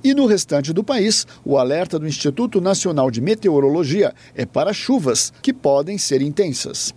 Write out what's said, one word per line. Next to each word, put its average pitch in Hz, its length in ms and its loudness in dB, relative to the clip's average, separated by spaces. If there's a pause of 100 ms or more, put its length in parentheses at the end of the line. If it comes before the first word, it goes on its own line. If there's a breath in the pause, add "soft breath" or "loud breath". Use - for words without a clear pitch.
E 269 120 4
no 277 120 4
restante 160 460 0
do 208 120 0
país, 220 420 0 (180 loud breath)
o 139 140 2
alerta 156 400 0
do 156 80 -6
Instituto 170 540 -2
Nacional 175 500 0
de 113 100 -4
Meteorologia 160 960 2 (180 loud breath)
é 127 140 -6
para 165 260 -2
chuvas, 170 600 -2 (100)
que 277 100 0
podem 147 460 0
ser 135 240 0
intensas. 147 760 -4